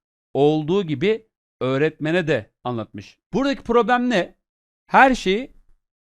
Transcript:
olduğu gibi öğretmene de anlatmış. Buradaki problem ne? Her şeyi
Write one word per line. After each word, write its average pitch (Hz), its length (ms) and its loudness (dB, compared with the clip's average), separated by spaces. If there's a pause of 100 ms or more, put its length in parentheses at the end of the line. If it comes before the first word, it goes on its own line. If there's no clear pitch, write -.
(340)
olduğu 156 480 2
gibi 175 460 -4 (320)
öğretmene 156 680 -2
de 131 240 -2 (140)
anlatmış. 110 540 -10 (140)
Buradaki 269 300 -2
problem 240 480 0
ne? 185 240 -2 (520)
Her 254 280 6
şeyi 214 380 -4 (480)